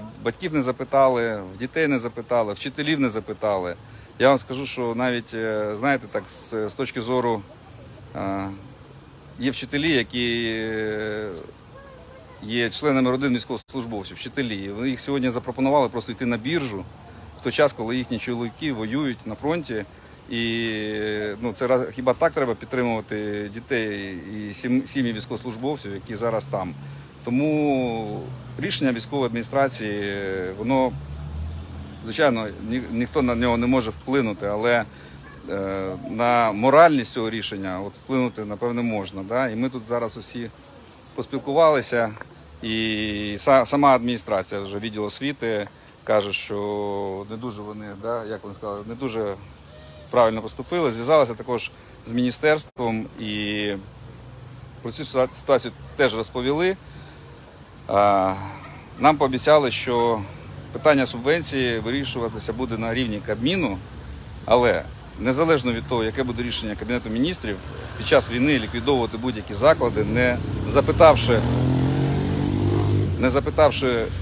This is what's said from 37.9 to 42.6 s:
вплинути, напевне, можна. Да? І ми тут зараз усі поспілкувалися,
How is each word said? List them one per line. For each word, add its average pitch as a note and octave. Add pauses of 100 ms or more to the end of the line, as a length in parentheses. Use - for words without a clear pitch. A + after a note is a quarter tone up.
вплинути, B2
напевне, A#2+
можна. G2
Да? A#2+
І G#2+
ми B2+
тут B2
зараз A#2
усі A#2 (640)
поспілкувалися, C3+ (520)